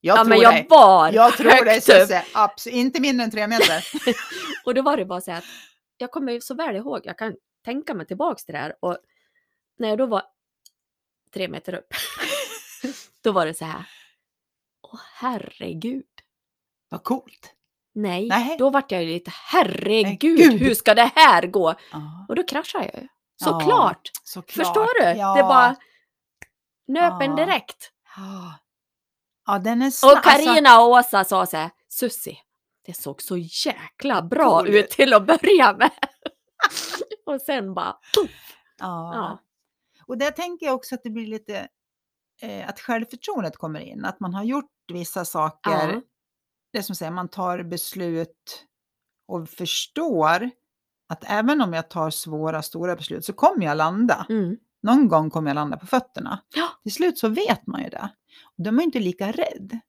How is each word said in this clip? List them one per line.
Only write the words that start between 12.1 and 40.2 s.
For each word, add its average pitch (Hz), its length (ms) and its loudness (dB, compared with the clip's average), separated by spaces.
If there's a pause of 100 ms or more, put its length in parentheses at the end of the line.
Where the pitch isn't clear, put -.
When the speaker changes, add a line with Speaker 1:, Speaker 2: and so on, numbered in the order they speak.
Speaker 2:
<laughs> - 680 -16
då 220 80 0
var 180 140 0
det 160 80 -8
så 160 120 -14
här, - 200 -14 (1080)
"Åh, 226 60 -20 (160)
herregud." 233 880 -10 (840)
Speaker 1:
Vad 170 140 -14
coolt. - 500 -8 (420)
Speaker 2:
Nej, 202 320 -6
Speaker 1:
Nej. 240 320 -2
Speaker 2:
då 269 100 2
vart 277 220 -2
jag 180 120 -4
ju 165 60 -6
lite, 175 240 -10
"Herregud, 214 720 0
Speaker 1:
Herregud. 277 560 4
Speaker 2:
hur 254 140 2
ska 214 180 2
det 233 220 4
här 220 320 8
gå?" 180 280 0 (160)
Speaker 1:
Ja. 160 380 -16
Speaker 2:
Och 233 60 -6
då 359 80 -2
kraschade 330 500 -8
jag - 80 -16
ju. 262 60 -20 (320)
Speaker 1:
Ja, 285 60 -10
Speaker 2:
Såklart. 320 680 0 (120)
Speaker 1:
såklart. - 440 -8
Speaker 2:
Förstår 440 360 0
du? 226 160 2
Speaker 1:
Ja. 196 160 0
Speaker 2:
Det - 80 6
bara 247 320 4 (1120)
nöp 302 340 0
en 285 160 -2
Speaker 1:
Ja. 320 80 0
Speaker 2:
direkt. - 460 -6 (240)
Speaker 1:
Ja. 190 380 -16 (920)
Ja, 202 140 -2
den 226 220 -2
är 269 80 0
sna-, 269 220 6
Speaker 2:
Och 226 120 6
Carina 285 460 6
Speaker 1:
alltså 233 160 10
Speaker 2:
och 240 60 6
Åsa 247 320 4
sa 185 220 -2
så 170 120 -8
här: 160 140 -8 (180)
"Sussi, - 480 -8 (480)
det 175 80 -16
såg - 280 -14
så 185 160 -8
jäkla 175 840 -6
bra 190 380 2
Speaker 1:
Cool - 100 0
Speaker 2:
ut 208 160 6
Speaker 1:
ut. - 60 -18
Speaker 2:
till 262 220 4
att 208 140 6
börja 320 460 6
med." 262 220 2
<laughs> - 1300 -10
Och 277 160 -6
sen 208 320 -6
bara, - 180 -6
poff. - 640 -4 (240)
Speaker 1:
Ja. 170 360 -10
Speaker 2:
Ja. 175 240 -10 (680)
Speaker 1:
Och 247 100 -10
där 285 140 -4